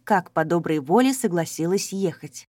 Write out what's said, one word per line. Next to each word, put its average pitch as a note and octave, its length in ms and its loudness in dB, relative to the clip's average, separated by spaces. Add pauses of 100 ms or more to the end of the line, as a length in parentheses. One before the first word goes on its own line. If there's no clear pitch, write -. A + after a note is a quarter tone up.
как F#3+ 280 0
по D#3+ 120 0
доброй E3 360 0
воле A3+ 340 4
согласилась F3 800 -2
ехать. F#3+ 580 -6